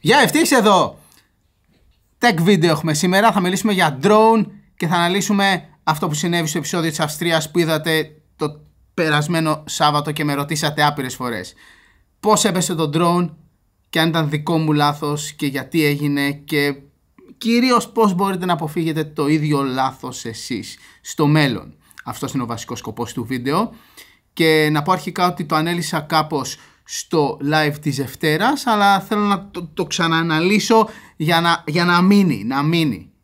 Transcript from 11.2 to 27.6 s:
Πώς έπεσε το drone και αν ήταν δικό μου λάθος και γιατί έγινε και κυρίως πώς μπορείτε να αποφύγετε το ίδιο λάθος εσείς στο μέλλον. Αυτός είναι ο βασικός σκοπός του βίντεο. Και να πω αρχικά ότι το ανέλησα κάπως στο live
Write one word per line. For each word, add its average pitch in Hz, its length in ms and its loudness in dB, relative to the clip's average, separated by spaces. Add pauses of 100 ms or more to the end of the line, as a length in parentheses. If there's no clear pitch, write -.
Πώς 214 240 2
έπεσε 185 300 0
το 156 200 -2
drone 175 360 2 (600)
και 165 100 -2
αν 165 80 2
ήταν 160 200 0
δικό 151 300 -2
μου 156 140 0
λάθος 147 600 -2
και - 140 -6
γιατί 135 380 -2
έγινε 143 480 0
και 143 420 -2 (640)
κυρίως 240 500 2
πώς 214 260 2
μπορείτε 190 320 -2
να 180 60 0
αποφύγετε 160 520 -4
το 151 240 -4
ίδιο 147 340 0
λάθος 131 640 -6
εσείς 113 540 -10 (220)
στο - 260 -2
μέλλον. 143 500 0 (280)
Αυτός 117 280 -10
είναι 131 100 -4
ο 117 40 -6
βασικός 113 320 -10
σκοπός 113 340 -10
του 120 120 -6
βίντεο. 131 480 -4 (600)
Και 156 400 2
να 151 100 0
πω 180 100 0
αρχικά 180 340 -2
ότι 180 180 -2
το 156 100 -4
ανέλησα 165 460 -2
κάπως 151 560 -4 (280)
στο - 540 -2 (140)
live 151 280 2